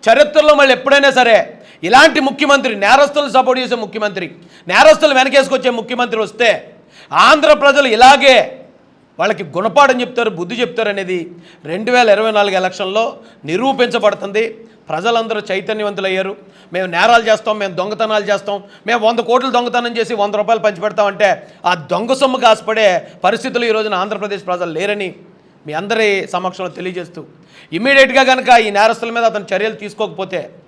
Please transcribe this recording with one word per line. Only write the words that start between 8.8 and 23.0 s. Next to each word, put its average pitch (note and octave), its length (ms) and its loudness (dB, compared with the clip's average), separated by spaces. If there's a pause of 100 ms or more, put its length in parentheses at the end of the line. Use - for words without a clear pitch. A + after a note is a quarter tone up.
వాళ్ళకి G3 240 -4
గుణపాఠం A3+ 580 0
చెప్తారు, A#3 280 -4
బుద్ధి F3+ 260 -10
చెప్తారు A#3 340 -4
అనేది F#3 420 -6 (340)
రెండు G3 260 -6
వేల B3 180 4
ఇరవై G#3+ 220 2
నాలుగు G3+ 240 0
ఎలక్షన్లో F#3+ 640 -4 (280)
నిరూపించబడుతుంది. G#3+ 1200 -2 (220)
ప్రజలందరూ A3 520 -4 (100)
చైతన్యవంతులయ్యారు. F#3+ 880 -6 (360)
"మేము F#3 140 -4
నేరాలు A3 360 2
చేస్తాం, G#3+ 360 -2
మేము G3 140 -6
దొంగతనాలు G#3 500 -4
చేస్తాం, G3+ 400 -6 (240)
మేము A3 200 0
వంద A#3 120 0
కోట్లు A#3+ 320 0
దొంగతనం A#3+ 460 -2
చేసి A#3 180 -4
వంద G#3 200 -2
రూపాయలు G#3+ 260 -2
పంచిపెడతామంటే" G3 840 -2 (180)
ఆ F3 80 2
దొంగ F3+ 400 -4
సొమ్ముకు C4 320 -2
ఆశపడే A3 640 2 (160)